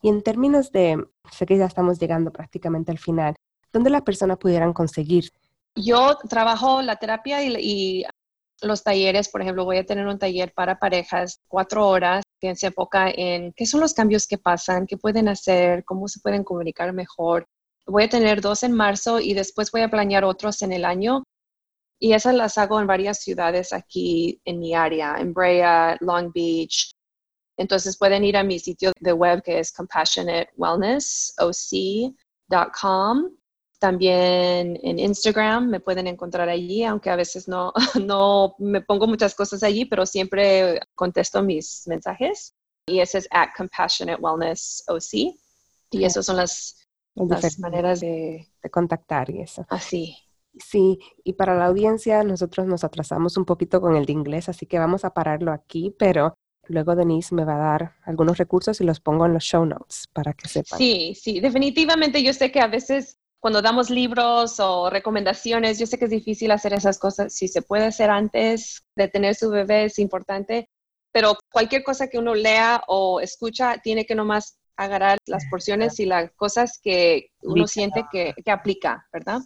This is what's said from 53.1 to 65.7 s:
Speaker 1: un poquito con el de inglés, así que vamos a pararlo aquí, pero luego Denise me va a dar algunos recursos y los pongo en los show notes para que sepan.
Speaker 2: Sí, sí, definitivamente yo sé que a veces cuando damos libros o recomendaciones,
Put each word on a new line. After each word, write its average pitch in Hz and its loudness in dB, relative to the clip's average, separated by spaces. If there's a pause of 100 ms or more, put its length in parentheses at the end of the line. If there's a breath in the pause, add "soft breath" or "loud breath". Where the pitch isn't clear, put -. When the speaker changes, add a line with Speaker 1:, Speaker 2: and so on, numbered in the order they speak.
Speaker 1:
un 190 0
poquito 175 0
con 175 4
el 143 2
de 143 -2
inglés, 151 -4
así - -10
que 180 -2
vamos 175 0
a 180 -4
pararlo 156 -2
aquí, 165 -8
pero 160 4 (320)
luego 165 0
Denise 170 0
me 165 0
va 156 -2
a - -2 (140)
dar 160 -2
algunos 165 2
recursos 180 0
y 185 0
los 160 2
pongo 160 2
en 170 4
los 160 -2
show 165 2
notes - -8
para 147 -4
que - -12
sepan. - -6
Speaker 2:
Sí, 196 0
sí, 202 -6
definitivamente 277 2
yo 262 2
sé 262 0
que 269 2
a 233 6
veces 269 -4 (200)
cuando 220 0
damos 233 2
libros 240 2
o 185 2
recomendaciones, 214 -2